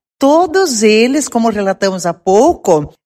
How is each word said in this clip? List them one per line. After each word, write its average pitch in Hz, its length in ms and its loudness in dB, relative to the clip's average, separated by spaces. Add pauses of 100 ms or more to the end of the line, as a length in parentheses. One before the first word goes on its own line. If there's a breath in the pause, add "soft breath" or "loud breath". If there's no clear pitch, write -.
(160)
Todos 311 680 0
eles, 240 440 0
como 233 220 -2
relatamos 196 560 -4
há 170 80 -4
pouco, 190 800 0 (120)